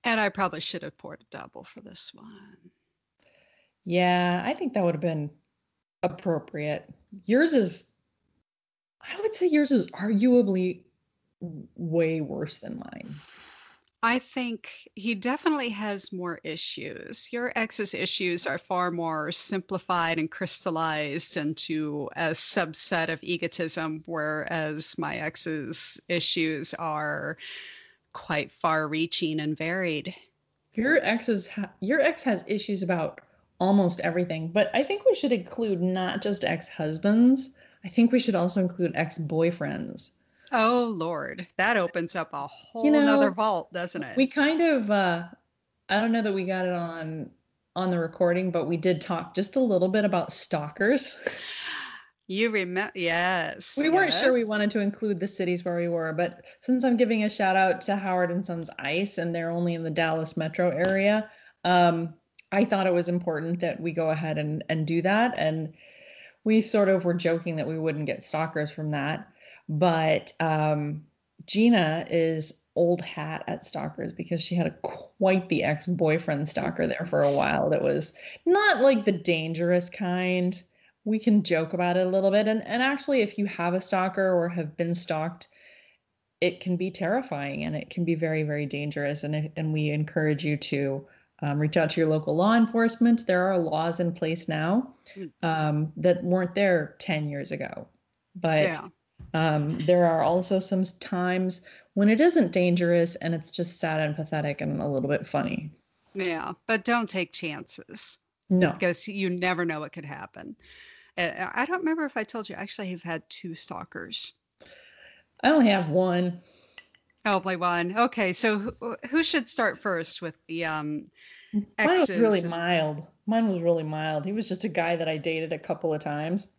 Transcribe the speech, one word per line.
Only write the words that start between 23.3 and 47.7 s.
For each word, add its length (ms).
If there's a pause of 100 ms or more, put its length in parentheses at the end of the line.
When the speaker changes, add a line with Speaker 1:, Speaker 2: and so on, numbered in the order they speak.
Speaker 1:
whereas 880
my 200
ex's 920
issues 640
are 640 (800)
quite 380
far-reaching 880
and 160
varied. 600 (580)
Speaker 2:
Your 300
ex's 460
ha-, 220 (100)
your 200
ex 220
has 240
issues 360
about 380 (380)
almost 420
everything, 500
but 220
I 100
think 220
we 100
should 180
include 500
not 400
just 220
ex-husbands. 1080 (340)
I 60
think 220
we 60
should 160
also 280
include 320
ex-boyfriends. 1160 (400)
Speaker 1:
Oh, 320 (120)
Lord. 500 (100)
That 200
opens 400
up 160
a 140
whole 380
Speaker 2:
You 60
know, 160
Speaker 1:
nother 240
vault, 420
doesn't 300
it? 140
Speaker 2:
we 100
kind 340
of, 300
uh, 340 (640)
I 120
don't 120
know 100
that 120
we 100
got 220
it 60
on, 580 (460)